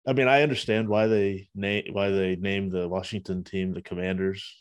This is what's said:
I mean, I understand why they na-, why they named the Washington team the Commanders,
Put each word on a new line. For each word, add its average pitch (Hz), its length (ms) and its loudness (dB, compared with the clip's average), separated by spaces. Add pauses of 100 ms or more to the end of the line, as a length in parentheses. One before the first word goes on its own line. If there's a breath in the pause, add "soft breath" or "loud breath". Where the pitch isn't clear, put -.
I 135 60 4
mean, 131 140 4
I 139 140 8
understand 113 480 0
why 107 180 4
they 98 460 0
na-, 101 380 -2
why 101 180 0
they 95 280 2
named 98 340 -2
the 90 160 -2
Washington 92 560 -6
team 92 300 -4
the 87 80 -8
Commanders, 92 640 -4 (180)